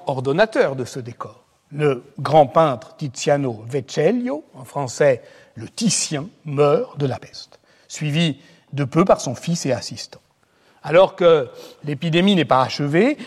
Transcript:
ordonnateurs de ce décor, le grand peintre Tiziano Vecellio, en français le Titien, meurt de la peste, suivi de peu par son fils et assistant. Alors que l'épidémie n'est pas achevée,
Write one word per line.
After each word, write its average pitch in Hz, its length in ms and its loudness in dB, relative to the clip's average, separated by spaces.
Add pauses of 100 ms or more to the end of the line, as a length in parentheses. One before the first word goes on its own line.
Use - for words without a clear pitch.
ordonnateurs 151 720 0
de 127 80 -6
ce 131 160 -12
décor, 117 420 -16 (300)
le 143 320 -2 (160)
grand 143 260 4
peintre 143 480 0
Tiziano 135 720 -2
Vecellio, 240 760 -2 (100)
en 135 100 -18
français 139 580 0 (340)
le 110 120 -14
Titien, 160 600 -4 (160)
meurt 147 560 0
de 143 60 -2
la 120 120 -4
peste, - 400 -20 (300)
suivi 151 500 -2 (340)
de 139 120 -2
peu 160 200 2
par 196 160 4
son 131 140 -6
fils - 320 -4
et 135 60 0
assistant. - 480 -10 (680)
Alors 185 280 4
que 165 320 4 (340)
l'épidémie 170 540 0
n'est 156 80 2
pas 131 180 4
achevée, 151 640 0